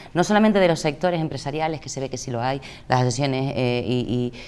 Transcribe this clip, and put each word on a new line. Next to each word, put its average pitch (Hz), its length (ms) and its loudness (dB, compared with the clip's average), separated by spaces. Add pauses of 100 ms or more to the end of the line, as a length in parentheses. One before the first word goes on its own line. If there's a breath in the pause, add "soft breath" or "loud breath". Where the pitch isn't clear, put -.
(120 loud breath)
no 170 120 2
solamente 208 340 4
de 185 100 6
los 160 120 2
sectores 160 400 0
empresariales, 151 600 -4
que - 80 -14
se - 120 -8
ve 135 100 -4
que 123 80 -8
sí - 120 -10
lo 117 120 -2
hay, 135 180 -2 (280 loud breath)
las 127 120 4
asociaciones, 131 560 0
eh, 123 300 0
y, 123 460 0 (160 loud breath)